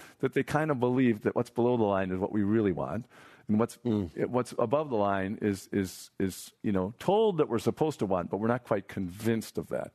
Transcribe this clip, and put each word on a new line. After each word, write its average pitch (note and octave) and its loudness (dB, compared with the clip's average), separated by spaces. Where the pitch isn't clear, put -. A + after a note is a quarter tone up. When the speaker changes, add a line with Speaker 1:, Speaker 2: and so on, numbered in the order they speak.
Speaker 1:
that C3 -2
they C#3 0
kind D3+ 0
of C3 0
believe B2 4
that A2 0
what's - 0
below A#2+ 2
the A2+ 4
line F#2+ 2
is F#2 -2
what F#2+ -2
we G#2+ 2
really G2+ 2
want, D2+ -4
and G#2+ 4
what's, A#2 0
Speaker 2:
Mm. G#2 0
Speaker 1:
what's B2 -2
above C#3 0
the B2 -2
line G2 0
is, G2+ -2
is, - -4
is, - -4
you A2 -2
know, G2 -2
told G#3 2
that C#3 0
we're A2+ 0
supposed C#3+ -2
to A#2+ -2
want, F#2 0
but G2 -4
we're G#2+ -2
not A#2+ 0
quite G2+ -2
convinced G#2 -4
of - -8
that. - -6